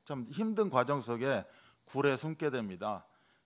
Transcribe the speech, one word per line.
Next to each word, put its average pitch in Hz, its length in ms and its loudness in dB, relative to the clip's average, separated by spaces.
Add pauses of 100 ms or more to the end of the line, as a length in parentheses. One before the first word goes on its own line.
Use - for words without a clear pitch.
참 127 260 -6
힘든 208 380 0
과정 131 320 2
속에 117 420 0 (420)
굴에 139 300 2
숨게 151 360 -2
됩니다. 104 540 -4 (400)